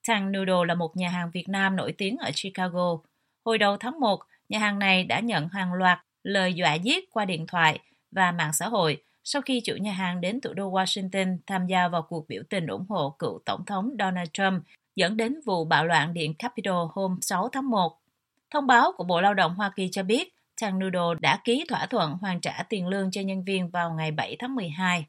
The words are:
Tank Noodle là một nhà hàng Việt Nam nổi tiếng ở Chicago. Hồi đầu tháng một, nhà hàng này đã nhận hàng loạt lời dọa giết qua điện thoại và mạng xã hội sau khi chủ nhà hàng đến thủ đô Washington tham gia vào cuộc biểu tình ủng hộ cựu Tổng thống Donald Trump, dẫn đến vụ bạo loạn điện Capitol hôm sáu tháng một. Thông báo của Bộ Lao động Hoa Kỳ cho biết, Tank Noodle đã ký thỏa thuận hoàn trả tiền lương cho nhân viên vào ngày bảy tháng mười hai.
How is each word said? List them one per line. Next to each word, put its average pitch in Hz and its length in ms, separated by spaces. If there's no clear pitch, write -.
Tank 196 280
Noodle 185 320
là 170 80
một 170 220
nhà 180 120
hàng 175 220
Việt 180 180
Nam 196 260
nổi 143 220
tiếng 208 200
ở - 160
Chicago. 180 640
Hồi 226 120
đầu 202 200
tháng 254 220
một, 208 200
nhà 214 100
hàng 202 200
này 190 240
đã 165 160
nhận 185 300
hàng 185 240
loạt 180 260
lời 190 300
dọa 165 200
giết 262 380
qua 208 140
điện 165 220
thoại 165 320
và 185 200
mạng 160 220
xã 175 140
hội 185 340
sau 285 120
khi 254 220
chủ 170 120
nhà 208 160
hàng 180 300
đến 214 200
thủ - 120
đô 196 180
Washington 190 680
tham 185 200
gia 180 200
vào 170 140
cuộc 160 260
biểu 110 220
tình 175 180
ủng 107 220
hộ 151 300
cựu 101 260
Tổng 104 200
thống 202 240
Donald 180 340
Trump, 190 300
dẫn 190 220
đến 233 180
vụ 175 200
bạo 160 200
loạn 165 280
điện 160 200
Capitol 185 600
hôm 185 280
sáu 202 300
tháng 269 180
một. 190 300
Thông 285 160
báo 254 300
của 175 60
Bộ 175 180
Lao 202 120
động 180 220
Hoa 196 200
Kỳ 190 160
cho 196 120
biết, 254 300
Tank 190 200
Noodle 175 380
đã 165 240
ký 262 260
thỏa 175 160
thuận 175 260
hoàn 180 300
trả - 280
tiền 180 180
lương 190 240
cho 196 100
nhân 190 220
viên 185 260
vào 170 240
ngày 160 180
bảy 123 280
tháng 262 160
mười 185 140
hai. 180 400